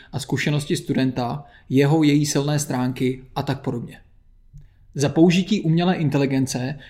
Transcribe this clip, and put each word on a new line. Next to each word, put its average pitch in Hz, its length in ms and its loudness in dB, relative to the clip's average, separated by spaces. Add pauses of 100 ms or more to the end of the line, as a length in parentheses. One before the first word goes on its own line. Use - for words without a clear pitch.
(120)
a 147 80 -6
zkušenosti 147 580 -2
studenta, 131 640 -2 (260)
jeho, 143 340 4
její 147 220 4
silné 147 340 0
stránky 127 640 -4 (120)
a 139 80 -4
tak 143 180 -4
podobně. 123 360 -8 (1000)
Za 143 140 0
použití 180 520 4
umělé 175 340 2
inteligence, 135 840 -2 (100)